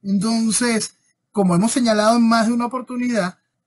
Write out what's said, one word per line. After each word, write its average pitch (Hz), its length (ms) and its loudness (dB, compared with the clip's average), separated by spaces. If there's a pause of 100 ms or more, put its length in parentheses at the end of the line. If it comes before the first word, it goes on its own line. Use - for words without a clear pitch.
Entonces, 220 920 -2 (360)
como 196 220 0
hemos 202 180 2
señalado 226 460 2
en 233 100 4
más 226 200 2
de 233 60 0
una 240 120 -2
oportunidad, 240 720 -4 (300)